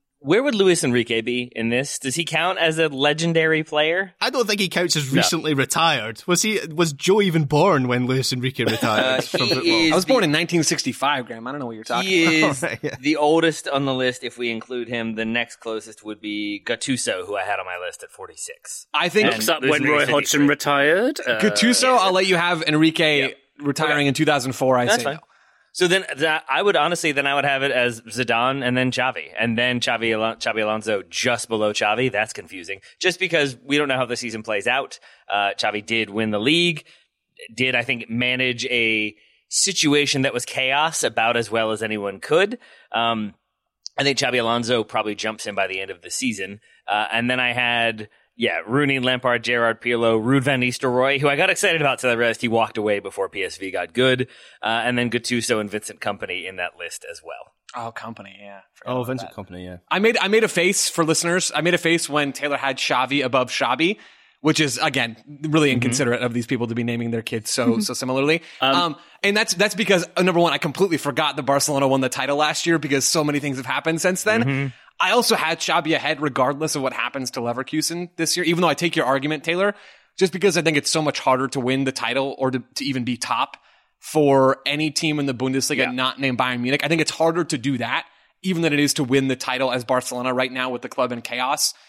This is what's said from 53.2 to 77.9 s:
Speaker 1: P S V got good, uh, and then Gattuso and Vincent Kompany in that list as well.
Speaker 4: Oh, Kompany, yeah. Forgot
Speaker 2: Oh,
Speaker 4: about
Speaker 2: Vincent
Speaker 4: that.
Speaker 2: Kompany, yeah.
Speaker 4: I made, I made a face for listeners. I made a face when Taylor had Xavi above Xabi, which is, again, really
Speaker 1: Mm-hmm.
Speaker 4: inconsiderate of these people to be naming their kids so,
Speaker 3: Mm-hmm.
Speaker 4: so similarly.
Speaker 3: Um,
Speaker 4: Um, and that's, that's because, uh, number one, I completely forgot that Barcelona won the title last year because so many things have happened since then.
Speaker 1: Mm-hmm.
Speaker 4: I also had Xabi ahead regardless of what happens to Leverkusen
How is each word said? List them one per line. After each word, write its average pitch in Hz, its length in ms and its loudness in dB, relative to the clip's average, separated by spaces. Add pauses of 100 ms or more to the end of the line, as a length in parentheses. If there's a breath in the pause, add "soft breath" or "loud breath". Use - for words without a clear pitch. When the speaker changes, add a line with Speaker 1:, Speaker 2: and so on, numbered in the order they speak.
Speaker 1:
P 98 160 -6
S 87 140 -8
V 95 120 -8
got 90 220 -6
good, 127 360 2 (340 loud breath)
uh, - 40 -4
and 117 300 0
then 120 140 0
Gattuso 117 500 -2
and 104 100 -6
Vincent 104 300 -10
Kompany 92 480 -6
in 95 80 -12
that 87 220 -6
list 85 320 -12
as 82 120 -18
well. 78 300 -16 (240)
Speaker 4:
Oh, 117 180 -10
Kompany, 110 460 -16
yeah. 101 200 -20 (120)
Forgot - 180 -14
Speaker 2:
Oh, 127 60 -4
Speaker 4:
about 123 120 -4
Speaker 2:
Vincent - 280 -10
Speaker 4:
that. - 0 -
Speaker 2:
Kompany, 90 280 -14
yeah. 90 120 -14 (140)
Speaker 4:
I 165 80 0
made, 220 180 2
I 190 120 0
made 220 160 4
a 202 40 0
face 180 400 0
for 165 160 0
listeners. 170 500 0
I 151 60 2
made 175 140 4
a 165 40 2
face 165 300 2
when 143 240 0
Taylor 143 240 -4
had 135 220 -2
Xavi 131 440 0
above 127 280 2
Xabi, 156 480 0 (420 loud breath)
which 156 200 2
is, 135 180 2
again, 127 380 0 (320)
really 151 200 4
Speaker 1:
Mm-hmm. 127 80 4
Speaker 4:
inconsiderate 120 460 0
of 123 120 -2
these 120 120 -2
people 120 200 -2
to 113 80 -4
be 117 100 -2
naming 117 280 -4
their 113 100 -4
kids 110 280 -6
so, 120 180 0
Speaker 3:
Mm-hmm. 113 140 2
Speaker 4:
so 117 120 -4
similarly. 139 480 0 (180 loud breath)
Speaker 3:
Um, 135 140 4
Speaker 4:
Um, 170 220 2 (260 loud breath)
and 202 140 2
that's, 214 180 0
that's 202 220 2
because, 185 280 2 (120)
uh, 180 60 2
number 175 180 4
one, 170 120 4
I 143 60 -2
completely 165 380 0
forgot 143 400 -2
that 147 80 -6
Barcelona 139 420 2
won 135 140 4
the 131 80 0
title 135 280 -2
last 151 300 0
year 170 120 4
because 135 260 0
so 165 180 2
many 147 180 0
things 139 180 -4
have 127 80 -8
happened 151 340 -2
since 185 240 0
then. 220 180 2
Speaker 1:
Mm-hmm. 139 240 0 (340 loud breath)
Speaker 4:
I 185 120 2
also 226 240 4
had 160 240 0
Xabi 160 360 2
ahead 143 240 -2
regardless 147 560 0
of 139 60 -2
what 127 100 0
happens 123 400 -6
to 127 80 -6
Leverkusen 151 760 -4